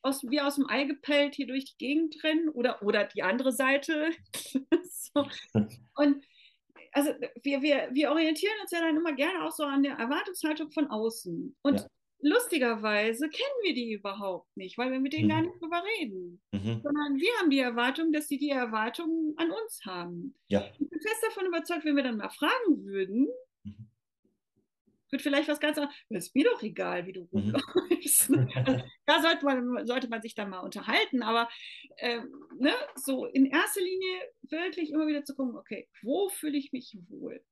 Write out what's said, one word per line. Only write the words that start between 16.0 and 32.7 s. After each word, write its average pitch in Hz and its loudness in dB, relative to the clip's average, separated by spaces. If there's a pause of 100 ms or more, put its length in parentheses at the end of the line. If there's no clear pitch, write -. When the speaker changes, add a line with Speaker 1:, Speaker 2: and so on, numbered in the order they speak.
Speaker 2:
Mhm. 110 -4
Speaker 1:
Sondern 294 0
wir 359 2
haben 349 4
die 269 6
Erwartung, 254 0
dass 302 0
sie 277 -2
die 285 -2
Erwartungen 277 -2
an 330 2
uns 453 -8
haben. 175 -8 (140)
Speaker 2:
Ja. - -2
Speaker 1:
Ich 294 -4
bin 320 -8
fest 427 -4
davon 415 -2
überzeugt, 339 -2
wenn 294 2
wir 277 4
dann 240 -2
mal - -6
fragen 339 2
würden, 196 0 (360)
Speaker 2:
Mhm. - -14 (1200)
Speaker 1:
wird 277 -2
vielleicht 294 0
was 294 0
ganz 302 0
anderes, 285 -4 (140)
ist 185 -8
mir 277 6
doch 466 2
egal, 180 -4
wie 190 -12
du - -12 (100)
Speaker 2:
Mhm. 208 0
Speaker 1:
rumläufst, - 2
ne? 135 6
Speaker 2:
<laughs> 127 0
Speaker 1:
Also, 262 4 (280)
da 302 6
sollte 330 4
man, 247 0
sollte 247 -2
man 226 -6
sich 226 -12
dann 202 -6
mal 185 -10
unterhalten, 240 0
aber, 226 2 (500)
ähm, - -6 (140)
ne, 277 4 (240)